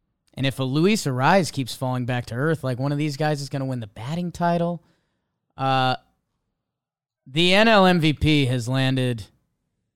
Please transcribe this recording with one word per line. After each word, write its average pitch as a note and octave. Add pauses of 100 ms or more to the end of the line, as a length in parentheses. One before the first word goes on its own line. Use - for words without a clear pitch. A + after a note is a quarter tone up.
(340)
and C3
if C3+
a C3+
Luis D#3+
Arraez C#3+
keeps C3
falling B2+
back B2
to -
earth, D3+
like, C3
one C#3
of D3
these D3+
guys D3+
is C#3
gonna C3+
win B2+
the A2+
batting E3
title. E3+ (720)
Uh, C3 (1300)
the E3
N G#3
L G#3+
M F3+
V D#3
P D3
has B2
landed C3 (720)